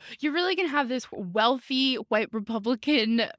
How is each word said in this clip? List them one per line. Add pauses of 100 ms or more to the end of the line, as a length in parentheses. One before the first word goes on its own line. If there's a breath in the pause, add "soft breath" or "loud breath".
(200 loud breath)
You're
really
gonna
have
this
wealthy (140)
white
Republican (180)